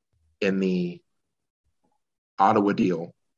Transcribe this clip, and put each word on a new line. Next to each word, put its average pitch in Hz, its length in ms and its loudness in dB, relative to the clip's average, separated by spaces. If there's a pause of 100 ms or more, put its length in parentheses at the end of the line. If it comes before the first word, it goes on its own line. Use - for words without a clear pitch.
(420)
in 98 180 0
the 90 400 -2 (1400)
Ottawa 101 340 4
deal, 90 420 -2 (220)